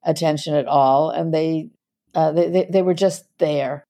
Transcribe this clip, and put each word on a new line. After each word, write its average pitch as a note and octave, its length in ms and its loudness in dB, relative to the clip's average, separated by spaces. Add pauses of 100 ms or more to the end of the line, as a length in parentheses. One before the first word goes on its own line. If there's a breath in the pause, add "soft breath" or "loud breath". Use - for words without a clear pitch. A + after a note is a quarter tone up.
attention D#3 500 -2
at C#3+ 120 0
all. C#3+ 440 2
And E3 240 -4
they, D#3+ 360 -2 (440)
uh, D#3+ 180 0
they, E3+ 160 0
they, F3+ 220 0
they F#3+ 120 2
were F3+ 120 2
just F#3 300 -2 (140)
there. C#3+ 520 -2